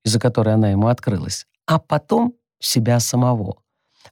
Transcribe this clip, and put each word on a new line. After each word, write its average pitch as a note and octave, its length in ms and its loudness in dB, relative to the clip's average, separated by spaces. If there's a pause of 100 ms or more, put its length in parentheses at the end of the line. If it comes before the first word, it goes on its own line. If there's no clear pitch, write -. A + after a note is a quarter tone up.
из-за A2 140 0
которой A2 360 0
она A2 160 4
ему G2+ 180 2
открылась, G2+ 580 -4 (200)
а D#3 120 2
потом A3+ 560 -2 (240)
себя A#2+ 400 0
самого. A#2+ 600 -2 (540)